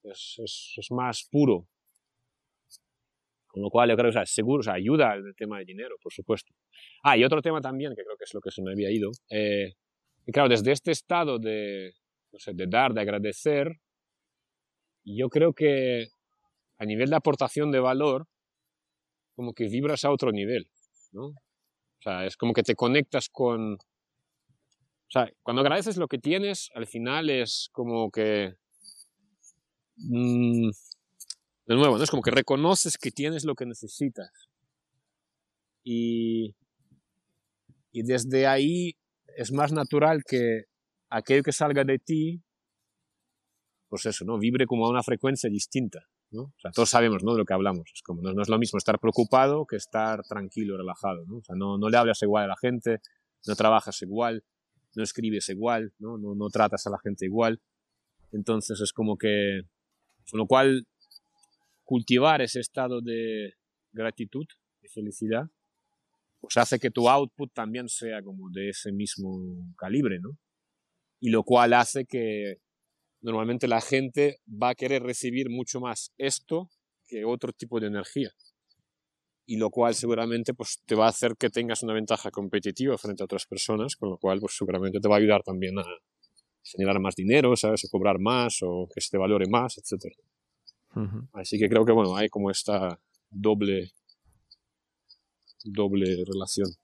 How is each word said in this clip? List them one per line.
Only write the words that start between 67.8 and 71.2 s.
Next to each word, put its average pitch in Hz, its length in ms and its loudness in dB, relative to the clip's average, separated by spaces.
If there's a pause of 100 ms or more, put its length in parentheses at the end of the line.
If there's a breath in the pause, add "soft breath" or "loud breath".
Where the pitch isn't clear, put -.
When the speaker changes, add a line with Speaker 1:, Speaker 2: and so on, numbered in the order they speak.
Speaker 1:
sea 110 340 -8
como 95 280 -14
de 95 200 -6
ese 101 220 -10
mismo 98 460 -6 (380)
calibre, 101 440 -2
¿no? 98 100 -12 (920)